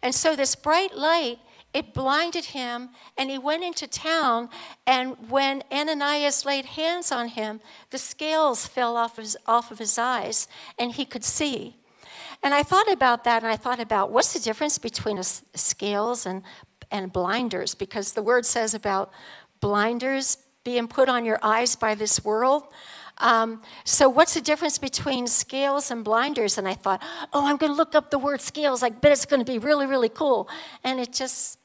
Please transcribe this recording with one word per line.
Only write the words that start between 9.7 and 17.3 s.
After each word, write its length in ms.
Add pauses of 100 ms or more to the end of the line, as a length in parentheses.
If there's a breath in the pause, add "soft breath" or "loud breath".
his 200
eyes, 500 (320 loud breath)
and 140
he 100
could 220
see. 500 (680 loud breath)
And 120
I 100
thought 280
about 340
that, 180
and 80
I 60
thought 240
about, 300
what's 220
the 60
difference 380
between 400
a 20
s-, 240 (120)
scales 720
and, 160 (480 loud breath)
and 220
blinders? 640